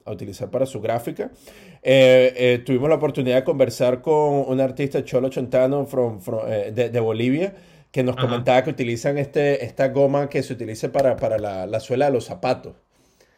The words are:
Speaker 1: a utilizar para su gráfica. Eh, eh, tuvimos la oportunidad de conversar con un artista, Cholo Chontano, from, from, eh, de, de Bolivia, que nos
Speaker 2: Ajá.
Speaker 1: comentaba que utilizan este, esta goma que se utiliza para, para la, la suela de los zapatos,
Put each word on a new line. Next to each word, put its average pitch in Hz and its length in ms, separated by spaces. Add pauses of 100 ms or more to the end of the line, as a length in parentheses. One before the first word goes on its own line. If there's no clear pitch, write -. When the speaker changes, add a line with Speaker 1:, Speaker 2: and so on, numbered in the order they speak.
Speaker 1:
a 104 80
utilizar 98 380
para 127 160
su 117 160
gráfica. 117 500 (500)
Eh, 127 540
eh, 123 300
tuvimos 131 240
la 160 60
oportunidad 135 420
de 127 80
conversar 127 560
con 147 480
un 131 100
artista, 135 460
Cholo 131 240
Chontano, 131 560
from, 120 340
from, 110 280
eh, 107 260
de, 117 160
de 117 100
Bolivia, 123 560 (360)
que 143 120
nos 123 140
Speaker 2:
Ajá. - 40
Speaker 1:
comentaba 123 420
que - 80
utilizan 123 460
este, 143 460
esta 131 260
goma 139 380
que 139 160
se - 80
utiliza 117 400
para, 131 240
para 110 220
la, 98 300
la 110 120
suela 127 280
de 139 60
los 120 120
zapatos, - 480 (640)